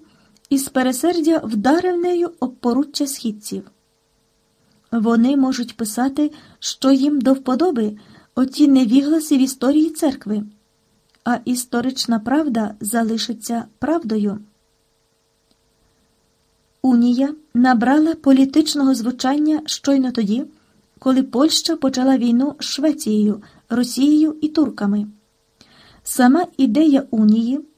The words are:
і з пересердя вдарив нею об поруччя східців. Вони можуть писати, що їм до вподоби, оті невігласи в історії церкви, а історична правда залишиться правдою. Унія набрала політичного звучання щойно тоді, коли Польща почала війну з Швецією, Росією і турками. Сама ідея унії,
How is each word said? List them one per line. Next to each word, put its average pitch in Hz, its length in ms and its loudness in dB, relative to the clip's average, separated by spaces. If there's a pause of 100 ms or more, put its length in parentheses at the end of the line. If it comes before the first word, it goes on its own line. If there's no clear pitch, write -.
(500)
і 277 80 2
з 269 120 -6
пересердя 302 760 0
вдарив 320 580 0
нею 349 380 -2
об 254 160 -6
поруччя 277 520 -4
східців. 208 640 -10 (1200)
Вони 233 460 2
можуть 262 400 -2
писати, 269 540 -4 (280)
що - 320 -2
їм 277 300 2
до 262 120 4
вподоби, 254 640 -2 (380)
оті 269 320 2
невігласи 277 720 2
в 254 40 2
історії 285 480 0
церкви, 214 540 -4 (800)
а 233 220 -2
історична 247 760 -4
правда 233 600 -2
залишиться 226 840 -6 (140)
правдою. 220 600 -4 (2500)
Унія 247 540 2 (180)
набрала 254 600 2
політичного 269 800 2
звучання 277 720 -2
щойно 269 460 -2
тоді, 226 340 -2 (580)
коли 262 200 2
Польща 302 520 0
почала 269 420 0
війну 240 420 0
з - 40 -14
Швецією, 214 800 -2 (260)
Росією 294 720 2
і - 60 -2
турками. 208 600 -2 (960)
Сама 269 420 2 (120)
ідея 269 540 2
унії, 226 480 2 (180)